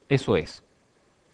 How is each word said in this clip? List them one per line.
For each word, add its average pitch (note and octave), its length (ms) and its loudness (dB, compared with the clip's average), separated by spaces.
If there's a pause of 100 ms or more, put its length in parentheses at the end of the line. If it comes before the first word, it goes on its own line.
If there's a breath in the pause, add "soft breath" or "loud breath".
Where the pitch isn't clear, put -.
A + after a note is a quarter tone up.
Eso B2+ 280 2
es. - 260 -6 (720)